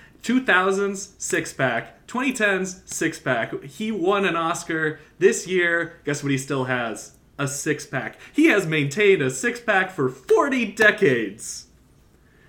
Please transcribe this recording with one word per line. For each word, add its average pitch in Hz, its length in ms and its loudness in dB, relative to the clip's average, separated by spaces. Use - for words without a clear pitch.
Two 254 200 0
thousands, 196 760 0
six-pack. - 880 -4
Twenty 254 260 -2
tens, 190 540 -2
six-pack. 131 800 -2
He 220 280 -6
won 196 320 0
an 170 120 -2
Oscar. 160 640 -4
This 208 280 4
year, 170 500 0
guess 143 160 -2
what 139 100 0
he 135 60 0
still 135 260 -2
has? 123 540 -6
A 143 80 -2
six-pack. - 720 -6
He 311 140 4
has 208 200 4
maintained 160 540 2
a 131 100 2
six-pack 202 600 -2
for 131 180 -2
forty 269 640 2
decades. 131 960 2